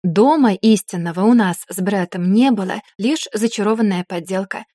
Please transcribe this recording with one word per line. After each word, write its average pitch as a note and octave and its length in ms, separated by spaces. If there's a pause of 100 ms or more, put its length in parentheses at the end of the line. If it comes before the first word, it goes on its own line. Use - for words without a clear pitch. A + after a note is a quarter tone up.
дома A3+ 520
истинного F#3 640
у A3+ 140
нас F#3+ 220 (120)
с - 100
братом F#3 540
не B3+ 160
было, G3+ 320 (160)
лишь C4+ 340
зачарованная G#3+ 760
подделка. F#3+ 680